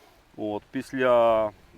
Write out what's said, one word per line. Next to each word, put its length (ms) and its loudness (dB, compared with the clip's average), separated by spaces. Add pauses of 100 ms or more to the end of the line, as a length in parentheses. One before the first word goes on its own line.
(360)
От, 340 -8
після 800 0 (280)